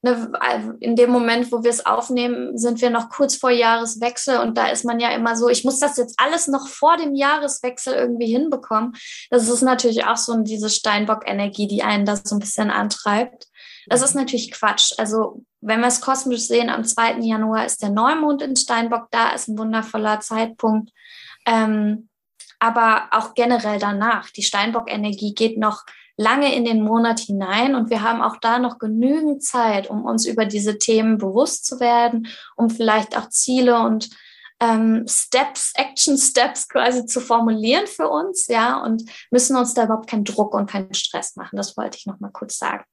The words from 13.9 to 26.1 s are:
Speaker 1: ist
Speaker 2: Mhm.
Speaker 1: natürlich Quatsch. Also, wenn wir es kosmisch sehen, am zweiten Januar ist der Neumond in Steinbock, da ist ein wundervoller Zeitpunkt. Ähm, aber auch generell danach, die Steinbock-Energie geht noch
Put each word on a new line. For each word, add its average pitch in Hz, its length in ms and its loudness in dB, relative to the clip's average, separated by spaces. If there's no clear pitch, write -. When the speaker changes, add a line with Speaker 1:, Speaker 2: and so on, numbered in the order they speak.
Speaker 1:
ist 269 120 0
Speaker 2:
Mhm. 269 60 0
Speaker 1:
natürlich 247 320 -4
Quatsch. - 460 0
Also, 220 440 -2
wenn 220 200 0
wir 240 80 4
es 240 120 0
kosmisch 262 420 -2
sehen, 233 280 2
am 226 140 -4
zweiten 226 380 0
Januar 220 440 0
ist - 160 -6
der 208 80 -2
Neumond 285 520 2
in 269 120 -4
Steinbock, 233 560 -2
da 226 200 2
ist - 180 -6
ein 214 100 -4
wundervoller 220 640 -2
Zeitpunkt. 220 680 -2
Ähm, 220 640 0
aber 226 520 2
auch 220 220 0
generell 226 440 2
danach, 208 520 -2
die 202 120 -10
Steinbock-Energie 208 920 -2
geht 226 240 0
noch 214 260 0